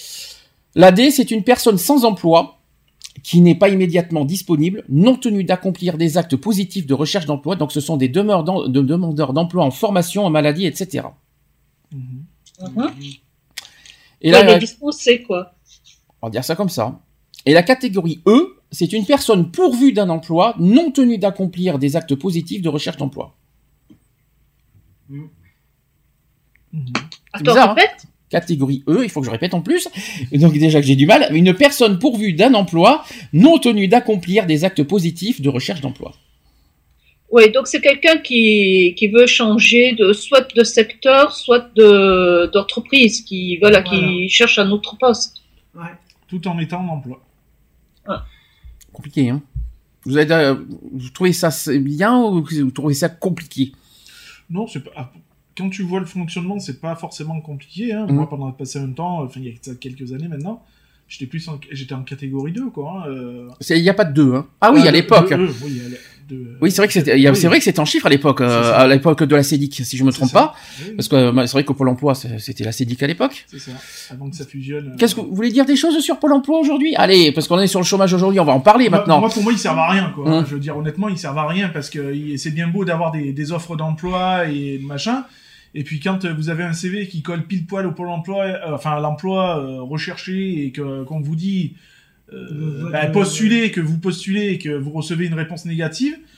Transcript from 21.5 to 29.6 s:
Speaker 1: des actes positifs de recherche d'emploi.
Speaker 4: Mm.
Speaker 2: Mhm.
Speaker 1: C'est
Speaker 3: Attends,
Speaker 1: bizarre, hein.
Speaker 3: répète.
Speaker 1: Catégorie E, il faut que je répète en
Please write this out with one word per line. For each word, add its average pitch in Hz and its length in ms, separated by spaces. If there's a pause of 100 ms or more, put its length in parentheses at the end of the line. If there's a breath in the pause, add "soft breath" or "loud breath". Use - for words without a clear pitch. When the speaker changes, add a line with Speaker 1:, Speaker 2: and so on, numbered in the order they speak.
Speaker 1:
des 143 160
actes 156 180
positifs 170 480
de 170 60
recherche 151 300
d'emploi. - 380 (1700)
Speaker 4:
Mm. 139 100 (1500)
Speaker 2:
Mhm. 151 120 (100)
Speaker 1:
C'est - 460
Speaker 3:
Attends, - 120
Speaker 1:
bizarre, 220 180
hein. 214 40
Speaker 3:
répète. 392 320 (220)
Speaker 1:
Catégorie 139 600
E, 175 140
il 226 80
faut - 80
que 131 80
je 113 60
répète 165 220
en 170 60